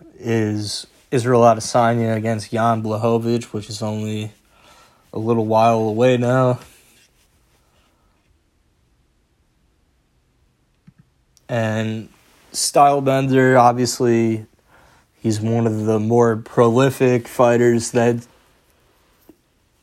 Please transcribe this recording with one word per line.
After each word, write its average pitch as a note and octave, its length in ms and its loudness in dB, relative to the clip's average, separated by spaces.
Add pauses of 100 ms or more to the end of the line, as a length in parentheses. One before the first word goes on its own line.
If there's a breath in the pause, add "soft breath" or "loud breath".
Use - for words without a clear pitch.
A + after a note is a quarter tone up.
(180)
is G#2+ 680 -6 (220)
Israel A#2+ 320 0
Adesanya A#2 760 2
against A2 360 -6
Jan A2+ 300 0
Blachowicz, A#2 640 -2
which G#2+ 240 -12
is G#2+ 120 -12
only G#2+ 500 -8 (800 soft breath)
a - 80 -10
little A2+ 260 -2
while A2+ 340 2
away A2+ 360 0
now. B2 440 0 (4000 soft breath)
And A2 580 -4 (460)
Stylebender, C3+ 1040 2
obviously, A#2+ 840 0 (720 soft breath)
he's G#2+ 220 -4
one A2+ 260 0
of G#2+ 180 -4
the A2 140 0
more A2+ 380 2
prolific B2 880 0
fighters A#2+ 640 2
that A#2+ 340 0 (1600)